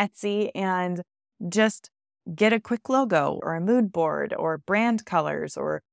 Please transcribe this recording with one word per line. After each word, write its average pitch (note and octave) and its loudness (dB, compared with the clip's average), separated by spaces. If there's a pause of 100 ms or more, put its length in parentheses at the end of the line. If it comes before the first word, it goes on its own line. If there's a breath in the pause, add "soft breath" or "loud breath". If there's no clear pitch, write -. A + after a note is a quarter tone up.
Etsy G3+ -2
and F3+ -2 (440)
just G#3+ 0 (440)
get G#3+ 4
a A3+ 2
quick A#3 -4
logo F3+ 2
or E3 -4
a E3 -2
mood G#3+ 2
board D3+ 0
or D#3+ -2
brand A3 0
colors D3+ -2
or D3+ -4 (120)